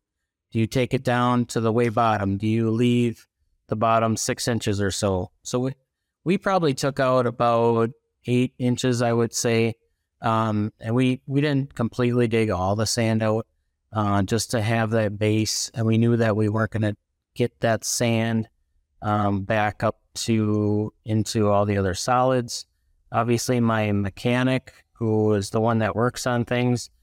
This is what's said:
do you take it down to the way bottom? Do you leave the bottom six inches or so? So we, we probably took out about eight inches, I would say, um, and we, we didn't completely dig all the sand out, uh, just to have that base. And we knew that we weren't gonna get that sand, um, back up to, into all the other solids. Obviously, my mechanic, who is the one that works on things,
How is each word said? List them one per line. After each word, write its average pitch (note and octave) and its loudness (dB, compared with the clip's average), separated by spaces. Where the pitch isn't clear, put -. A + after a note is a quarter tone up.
do A#2 -2
you A2 0
take B2 -2
it C3 -2
down B2 2
to - -4
the A2+ 0
way A#2+ 2
bottom? G#2 0
Do G#2+ -4
you A2 0
leave A#2+ 0
the A2 -4
bottom A2+ 2
six - -4
inches G#2+ -2
or G2+ 0
so? F#2 -2
So - -4
we, C3 -4
we F#3 0
probably F3 0
took C3+ -2
out B2+ 2
about A#2 2
eight B2 0
inches, B2 0
I A#2+ 0
would A#2 0
say, A2+ 0
um, A2 0
and A2+ -4
we, B2+ 2
we C#3 0
didn't C#3 -2
completely A#2+ 0
dig A2 0
all F#2 0
the A2 0
sand A2+ 0
out, A2 -2
uh, G2+ 0
just G#2+ -2
to A#2+ 0
have A2+ 0
that G#2+ 0
base. G#2+ 0
And A2+ -2
we A2 4
knew A#2 4
that A2+ 2
we G#2+ 2
weren't G#2+ -2
gonna G#2 -2
get - -4
that A2+ 0
sand, A2+ -2
um, G#2 -2
back G#2+ -2
up G#2+ -2
to, G#2+ 0
into A2 0
all G2+ 2
the G#2 0
other F#2+ 0
solids. B2+ 0
Obviously, A#2+ 0
my A2 2
mechanic, B2 -2
who G#2+ 0
is G2+ -2
the A2+ 0
one A2+ 2
that G#2+ 0
works A#2+ -2
on A#2+ 0
things, B2 -2